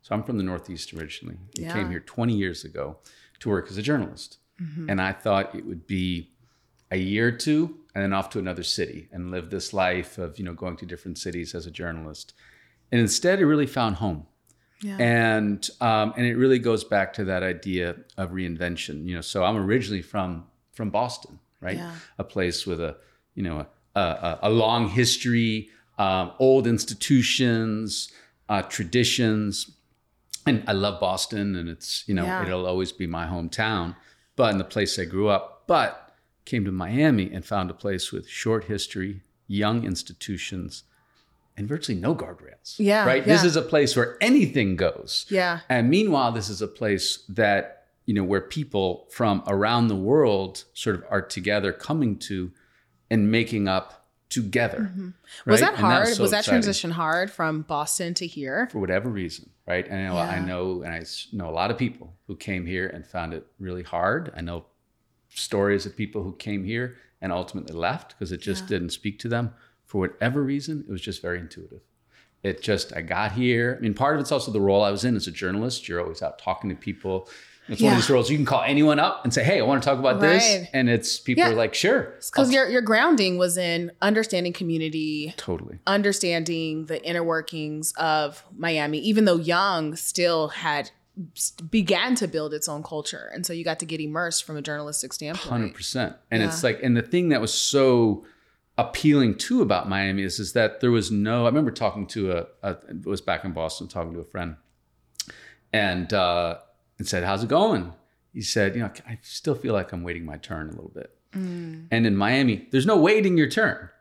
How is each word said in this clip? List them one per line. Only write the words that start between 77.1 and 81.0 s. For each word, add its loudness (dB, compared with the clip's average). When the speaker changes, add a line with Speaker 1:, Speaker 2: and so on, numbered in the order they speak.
Speaker 1:
It's -2
one 8
of 6
these 2
Speaker 2:
Yeah. 6
Speaker 1:
roles 4
you 2
can 2
call 2
anyone 4
up 0
and 0
say, 2
"Hey, 4
I 4
wanna 4
talk 4
about 4
this." 8
Speaker 2:
Right. 2
Speaker 1:
And 4
it's, 2